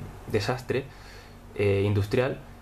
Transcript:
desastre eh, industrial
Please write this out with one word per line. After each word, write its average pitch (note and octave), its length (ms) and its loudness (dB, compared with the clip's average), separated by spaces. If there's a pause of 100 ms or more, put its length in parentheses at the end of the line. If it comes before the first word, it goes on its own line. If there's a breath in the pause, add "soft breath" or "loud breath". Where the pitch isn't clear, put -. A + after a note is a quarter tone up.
(320)
desastre B2 520 0 (720 loud breath)
eh, G2+ 300 4
industrial G#2 540 2 (220)